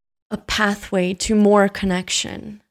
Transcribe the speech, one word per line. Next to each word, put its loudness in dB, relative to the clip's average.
a -6
pathway -2
to -2
more 6
connection? -6